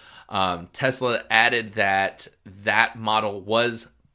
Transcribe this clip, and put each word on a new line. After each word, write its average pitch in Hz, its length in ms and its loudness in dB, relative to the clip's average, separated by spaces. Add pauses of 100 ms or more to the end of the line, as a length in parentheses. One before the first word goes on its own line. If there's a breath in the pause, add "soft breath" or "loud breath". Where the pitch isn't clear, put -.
(280 loud breath)
Um, 90 440 -2
Tesla 127 580 -2
added 113 440 2
that 98 520 0 (380)
that 110 340 2
model 107 420 -2
was 113 460 0 (280)